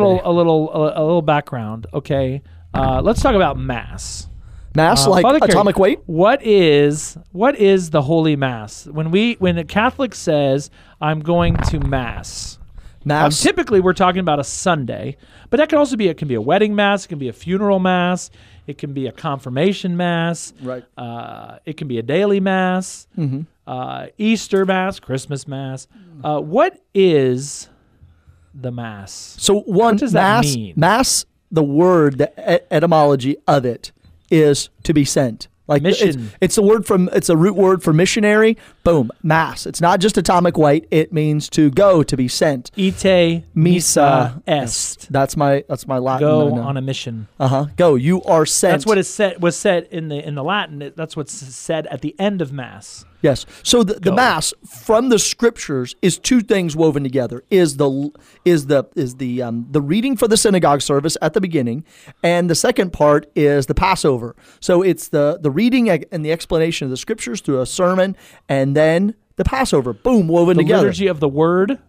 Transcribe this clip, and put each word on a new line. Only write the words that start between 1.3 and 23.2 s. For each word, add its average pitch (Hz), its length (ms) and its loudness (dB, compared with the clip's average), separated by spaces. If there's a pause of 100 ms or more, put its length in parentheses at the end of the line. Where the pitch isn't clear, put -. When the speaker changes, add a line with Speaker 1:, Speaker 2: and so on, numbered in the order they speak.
Speaker 1:
Okay, 139 480 -4 (320)
uh, 131 300 0
let's 220 180 0
talk 262 140 2
about 147 220 2
mass. 123 720 -10 (480)
Speaker 2:
Mass, 156 300 4
Speaker 1:
Uh, 196 60 4
Speaker 2:
like 180 100 4
Speaker 1:
Father 269 180 4
Carey, 262 120 4
Speaker 2:
atomic 190 260 2
weight? 196 300 2
Speaker 1:
what 196 360 2
is, 156 720 2 (160)
what 247 260 0
is 190 320 2
the 156 100 2
Holy 160 340 2
Mass? 123 520 -6
When 156 240 -6
we, 220 260 2
when 175 220 0
a 165 40 -6
Catholic 233 520 -2
says, 143 560 0 (280)
"I'm 156 200 -2
going 170 360 0 (140)
to 156 120 -2
mass," 123 760 -6 (480)
Speaker 2:
Mass. 151 400 0
Speaker 1:
um, 339 60 4
typically 240 280 0
we're 185 140 2
talking 180 280 0
about 151 180 0
a 135 40 -4
Sunday, 135 760 -4 (340)
but 240 60 2
that 302 120 2
can 320 80 2
also 269 180 0
be, 214 120 0
it 160 100 -4
can 151 100 -8
be 127 60 -4
a 110 80 -2
wedding 202 320 2
mass, 202 320 0
it - 40 -18
can 151 100 -10
be 127 100 -8
a 110 40 -10
funeral 196 440 0
mass, 180 540 0 (340)
it 143 140 -14
can 143 140 -10
be 135 120 -6
a 113 60 -8
confirmation 160 840 -4
mass, 170 560 -4 (120)
Speaker 2:
Right. 127 200 -10 (140)
Speaker 1:
uh, 117 640 -14
it 160 140 -12
can 156 100 -10
be 117 120 -4
a 113 40 -4
daily 196 360 0
mass, 185 680 -2 (100)
Speaker 2:
Mm-hmm. 143 260 -4 (260)